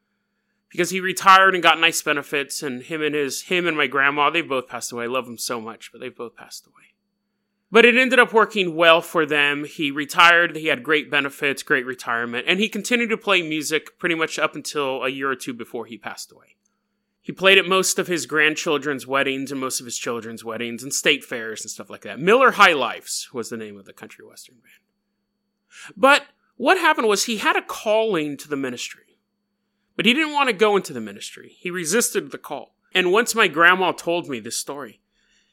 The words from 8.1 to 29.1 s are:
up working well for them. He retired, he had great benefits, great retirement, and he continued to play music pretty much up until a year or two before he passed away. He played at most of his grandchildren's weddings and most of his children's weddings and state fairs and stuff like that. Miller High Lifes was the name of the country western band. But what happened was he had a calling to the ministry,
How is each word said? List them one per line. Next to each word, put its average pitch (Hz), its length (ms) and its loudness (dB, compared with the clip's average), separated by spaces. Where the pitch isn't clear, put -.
up 226 120 4
working 208 440 0
well 165 240 6
for 170 260 -2
them. 143 380 0
He 143 260 -6
retired, 170 640 4
he 156 120 -6
had 131 180 -2
great 151 260 0
benefits, 139 540 -2
great 131 220 0
retirement, 120 600 -6
and 180 140 2
he 214 80 0
continued 233 420 -2
to 220 60 -2
play 196 260 0
music 156 560 -6
pretty 175 160 -2
much 160 240 -4
up 156 160 -2
until 135 480 -6
a 131 60 -2
year 135 200 -4
or 131 60 -2
two 131 200 -10
before 117 320 -12
he 113 120 -16
passed - 320 -14
away. - 240 -20
He - 120 -14
played 190 240 4
at 180 100 4
most 190 320 0
of 185 80 -2
his 160 200 -4
grandchildren's 147 800 -2
weddings 135 440 -2
and 139 80 -8
most 131 220 -6
of 131 60 -18
his 117 100 -10
children's 113 480 -8
weddings 117 380 -8
and 131 100 -10
state 147 320 0
fairs 113 380 -10
and 107 80 -14
stuff - 180 -14
like - 140 -16
that. 101 180 -10
Miller 233 300 6
High 190 240 6
Lifes 110 580 -6
was 117 160 -8
the 123 80 -10
name 104 220 -12
of 98 80 -20
the 95 80 -20
country - 320 -20
western - 300 -20
band. - 1400 -20
But 269 300 4
what 330 180 4
happened 311 320 2
was 202 160 2
he 226 140 -4
had 311 180 0
a 359 60 -2
calling 208 720 -2
to - 100 -16
the 147 120 -6
ministry, - 580 -10